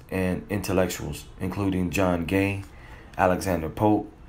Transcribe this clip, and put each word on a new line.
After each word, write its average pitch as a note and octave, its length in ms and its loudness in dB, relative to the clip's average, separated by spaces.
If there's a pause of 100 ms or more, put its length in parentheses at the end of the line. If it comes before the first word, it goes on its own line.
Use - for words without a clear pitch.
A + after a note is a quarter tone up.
(100)
and F#2 380 0
intellectuals, F2+ 760 -2 (160)
including F#2 500 0
John F2+ 340 2
Gay, G2 380 2 (560)
Alexander F2 500 2
Pope, G#2+ 440 2 (160)